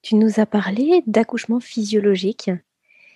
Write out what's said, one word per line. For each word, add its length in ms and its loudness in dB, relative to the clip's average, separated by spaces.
Tu 140 0
nous 240 2
as 60 2
parlé 600 0
d'accouchement 540 -2
physiologique. 880 -2